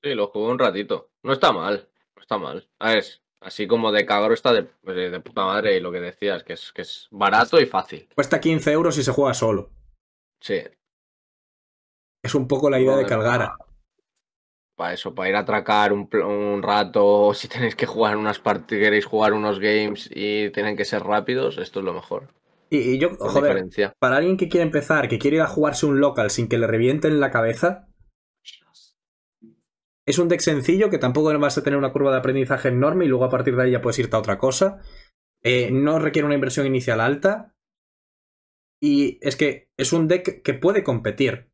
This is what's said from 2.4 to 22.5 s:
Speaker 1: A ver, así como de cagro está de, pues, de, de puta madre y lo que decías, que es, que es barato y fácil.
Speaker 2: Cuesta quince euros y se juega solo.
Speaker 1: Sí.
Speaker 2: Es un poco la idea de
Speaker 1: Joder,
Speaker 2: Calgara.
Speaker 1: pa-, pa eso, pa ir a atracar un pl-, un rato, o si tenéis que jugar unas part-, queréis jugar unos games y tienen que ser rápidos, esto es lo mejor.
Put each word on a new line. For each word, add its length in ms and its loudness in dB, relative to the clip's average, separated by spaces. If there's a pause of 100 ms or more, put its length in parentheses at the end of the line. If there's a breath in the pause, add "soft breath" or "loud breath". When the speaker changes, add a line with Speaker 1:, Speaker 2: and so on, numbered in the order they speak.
Speaker 1:
A 140 0
ver, 120 0 (360)
así 260 -8
como 240 0
de 140 2
cagro 280 2
está 200 2
de, 100 2
pues, 320 -12
de, 140 -4
de 100 -8
puta 260 -6
madre 320 0
y 20 2
lo 120 -6
que 80 -8
decías, 440 -6
que 100 -12
es, 200 -16
que 100 -12
es 280 -16
barato 480 2
y 60 4
fácil. 500 -6
Speaker 2:
Cuesta 240 0
quince 320 0
euros 260 0
y 60 -2
se 80 0
juega 220 0
solo. 380 -2 (680)
Speaker 1:
Sí. 220 -4 (1600)
Speaker 2:
Es 120 -6
un 120 0
poco 220 0
la 100 2
idea 180 4
de 60 2
Speaker 1:
Joder, 40 -2
Speaker 2:
Calgara. 400 0 (100)
Speaker 1:
pa-, 80 -20 (1080)
pa 180 -8
eso, 220 -10
pa 140 -4
ir 60 2
a 40 2
atracar 540 2
un 140 -4
pl-, 180 0
un 360 -2
rato, 440 2
o 280 6
si 140 -8
tenéis 280 -4
que 100 -2
jugar 320 0
unas 260 -2
part-, 240 -2
queréis 380 2
jugar 280 2
unos 260 -2
games 540 -2
y 380 -4
tienen 260 -4
que 80 -2
ser 180 -4
rápidos, 540 -2
esto 220 -8
es 60 -6
lo 80 -4
mejor. 400 -10 (360)